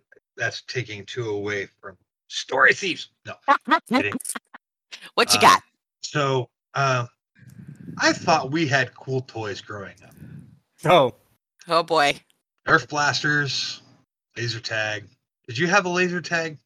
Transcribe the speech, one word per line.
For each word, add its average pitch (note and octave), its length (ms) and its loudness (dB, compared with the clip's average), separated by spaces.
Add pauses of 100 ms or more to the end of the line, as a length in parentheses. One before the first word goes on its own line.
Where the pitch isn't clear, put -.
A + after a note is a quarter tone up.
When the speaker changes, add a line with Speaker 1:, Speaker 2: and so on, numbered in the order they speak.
(360)
Speaker 1:
that's - 260 -6
taking G#2+ 420 -8
two A#2 260 -8
away G2+ 380 -4 (120)
from F#2+ 160 -18 (320)
Story - 440 2
Thieves. - 380 -6 (160)
No, F#2+ 80 -12 (120)
Speaker 2:
<laughs> C#4+ 320 2 (120)
Speaker 1:
kidding. A3 240 0 (1000)
Speaker 2:
What - 200 4
you B3+ 40 4
Speaker 1:
Uh, B3+ 40 -2
Speaker 2:
got? - 200 8 (380)
Speaker 1:
so, C3+ 480 0 (260)
uh, C3 320 0 (920)
I D#4+ 160 2
thought D3 360 0
we D#3+ 160 0
had B2+ 280 0
cool C3 260 -6
toys A2 400 -8
growing G2 420 -14
up. - 120 -20 (720)
Speaker 3:
Oh. D3+ 280 6 (540)
Speaker 2:
Oh, E3+ 140 4
boy. D3+ 320 4 (520)
Speaker 1:
Nerf D#3 220 2
blasters, D3 920 -2 (540)
laser A#2 240 -6
tag. G#2+ 440 -6 (420)
Did A#2+ 120 -8
you E3+ 80 0
have F#3+ 180 4
a F3+ 60 -4
laser F3+ 320 0
tag? E3 440 -4